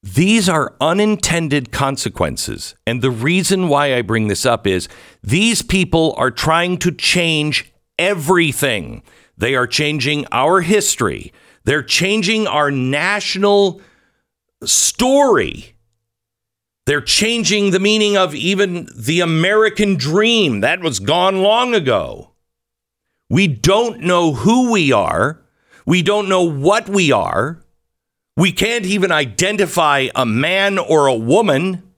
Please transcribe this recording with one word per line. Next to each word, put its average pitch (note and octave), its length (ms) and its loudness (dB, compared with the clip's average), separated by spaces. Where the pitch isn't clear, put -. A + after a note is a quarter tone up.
These F#3 480 2
are D3+ 320 -2
unintended E3 880 0
consequences. F#2+ 1000 -4
And A#2 140 -2
the B2+ 100 0
reason F3 580 0
why C#3+ 260 2
I B2 80 0
bring A2 260 0
this G2 160 -2
up A#2 220 0
is F#2 200 0
these G3+ 400 0
people E3 560 0
are B2+ 120 0
trying E3+ 500 -2
to F3 120 -2
change D#3+ 800 -2
everything. D3 1040 0
They B2+ 160 0
are B2 120 0
changing D3 640 -2
our D#3+ 300 2
history. B2+ 720 -2
They're D3 180 0
changing G#3 640 0
our C#3+ 240 0
national F#3+ 1080 0
story. B3+ 1120 0
They're D3 160 0
changing G#3+ 720 0
the F#3 100 0
meaning G#3 340 2
of F#3 200 0
even F3+ 600 -4
the C3 260 -2
American G3 760 0
dream. E3 640 0
That D#3+ 220 0
was C3+ 160 -4
gone F3+ 420 0
long A#3 340 2
ago. G2 580 -2
We G3 160 4
don't G#3+ 540 0
know F3 340 2
who A#3 360 2
we E3 220 2
are. G2+ 480 0
We F3+ 160 2
don't G3+ 260 0
know F#3+ 140 2
what E3+ 480 0
we F#3 200 2
are. A#2+ 520 -2
We F3+ 140 4
can't A3 340 -2
even F#3+ 280 0
identify D3+ 1040 0
a A2 100 0
man F3+ 500 0
or D3+ 300 2
a C3 80 4
woman. E3+ 840 0